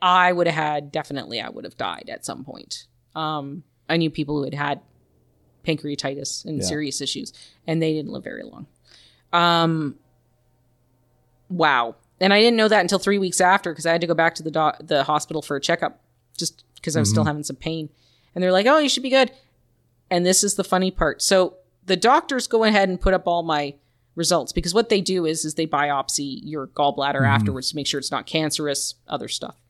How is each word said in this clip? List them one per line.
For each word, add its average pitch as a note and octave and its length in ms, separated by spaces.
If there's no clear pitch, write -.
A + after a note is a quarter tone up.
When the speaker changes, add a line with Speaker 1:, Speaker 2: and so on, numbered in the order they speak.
Speaker 1:
I F3+ 320
would F3 140
have E3 100
had, D3 360
definitely C3+ 480
I - 100
would - 140
have - 120
died - 320
at - 160
some - 200
point. - 420
Um, D#3 500
I E3 80
knew D#3+ 120
people D3+ 280
who C#3 60
had C#3 100
had C#3+ 260
pancreatitis C#3+ 760
and D#3 140
Speaker 2:
Yeah. C3 60
Speaker 1:
serious D3 360
issues, - 320
and E3 160
they D#3+ 100
didn't D3+ 200
live C3+ 100
very - 220
long. - 220
Um, E3 640
wow. C#3 480
And F#3+ 120
I G#3 80
didn't A#3 160
know A3 120
that G#3 120
until F3+ 180
three G3+ 200
weeks F#3 220
after, F3+ 340
'cause - 120
I E3 60
had E3 80
to E3+ 60
go E3 80
back E3 220
to E3 60
the D#3 80
doc-, D#3 360
the C#3+ 180
hospital D3+ 380
for D3 140
a C#3 40
checkup, - 400
just - 260
'cause D3+ 140
I B2 40
was G#2 100
still G#2+ 140
Speaker 2:
Mm-hmm. D3+ 40
Speaker 1:
having D3+ 160
some C#3 120
pain. D#3+ 320
And F3+ 80
they're F#3 100
like, G3 140
"Oh, D4+ 120
you D4 100
should B3+ 140
be C4 80
good." C4 220
And F3 140
this F#3 200
is G3 100
the F#3 100
funny F#3 260
part. D#3+ 300
So F#3 340
the F#3 120
doctors B3+ 500
go A3+ 180
ahead G#3 240
and F3+ 120
put F#3+ 140
up F#3 120
all E3+ 160
my D3 320
results, E3 380
because E3+ 200
what A3+ 160
they G3+ 120
do F3+ 260
is, D#3+ 180
is D3+ 100
they D#3+ 120
biopsy C#3+ 760
your D3 260
gallbladder C#3 480
Speaker 2:
Mm-hmm. C3+ 80
Speaker 1:
afterwards C3 460
to D#3 60
make C#3+ 100
sure D3 120
it's C3 140
not B2+ 140
cancerous, D3+ 680
other - 200
stuff. - 280